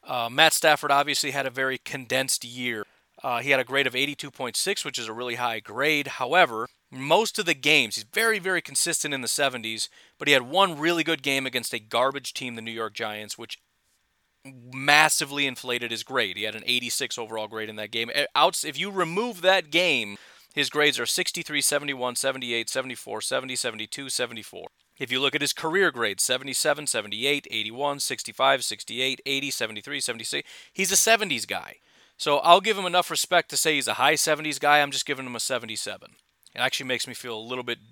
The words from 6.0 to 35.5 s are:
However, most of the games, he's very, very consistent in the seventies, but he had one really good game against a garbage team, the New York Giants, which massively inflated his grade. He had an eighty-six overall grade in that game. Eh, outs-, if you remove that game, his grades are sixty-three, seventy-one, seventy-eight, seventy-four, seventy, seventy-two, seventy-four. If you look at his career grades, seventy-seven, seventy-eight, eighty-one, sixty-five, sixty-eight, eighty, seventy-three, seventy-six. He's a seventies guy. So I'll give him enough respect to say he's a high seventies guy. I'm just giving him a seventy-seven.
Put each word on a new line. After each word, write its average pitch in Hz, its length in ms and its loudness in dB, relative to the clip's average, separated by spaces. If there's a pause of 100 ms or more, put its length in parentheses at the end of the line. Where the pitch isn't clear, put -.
However, 131 600 2 (240)
most 156 480 2
of 202 60 0
the 165 80 2
games, 135 420 2
he's 110 80 -6
very, 220 340 0
very 180 240 -2
consistent 147 520 -2
in 135 80 -4
the 117 80 -4
seventies, 117 580 -2 (300)
but 147 100 -4
he 147 60 8
had 127 160 4
one 175 280 4
really 160 280 2
good 156 180 0
game 135 220 0
against 123 280 -4
a 120 60 -4
garbage 123 540 0
team, 123 220 -8
the 113 60 -10
New 113 100 -8
York 113 220 -6
Giants, 107 440 -8
which 113 200 -12 (880)
massively 139 1000 2
inflated 120 440 -4
his 113 120 -6
grade. 113 320 -2
He 98 80 -6
had 107 120 -4
an 110 100 -12
eighty-six 123 520 -2
overall 110 300 -6
grade 107 220 -8
in 107 80 -12
that 107 140 -8
game. 117 220 -4
Eh, 147 120 0 (100)
outs-, 160 300 4
if 143 120 -8
you 190 140 -6
remove 190 500 -2
that 180 280 4
game, 139 480 0 (380)
his 143 160 -2
grades 147 280 2
are 120 60 -2
sixty-three, 156 560 -2
seventy-one, 135 540 -2
seventy-eight, 123 540 -2
seventy-four, 120 520 -6
seventy, 131 340 -4
seventy-two, 117 540 -6
seventy-four. 117 580 -6 (300)
If 123 140 -4
you 127 100 2
look 139 140 2
at 151 60 0
his 147 120 0
career 170 380 2
grades, 113 320 -2
seventy-seven, 139 640 0
seventy-eight, 117 640 -2
eighty-one, 120 480 -4
sixty-five, 131 640 0
sixty-eight, 127 640 -4
eighty, 139 240 -2
seventy-three, 117 480 -6
seventy-six. 120 500 -6 (240)
He's 185 180 0
a 190 60 4
seventies 202 480 4
guy. - 300 -8 (420)
So 147 220 2
I'll 175 220 10
give 202 160 0
him 190 100 -2
enough 175 240 2
respect 170 380 2
to 147 80 -2
say 156 180 2
he's 135 120 0
a 110 60 0
high 131 220 4
seventies 151 420 0
guy. 147 220 6
I'm 143 120 2
just 135 140 -4
giving 135 200 -6
him 123 100 -8
a 113 40 -8
seventy-seven. 110 760 -6 (400)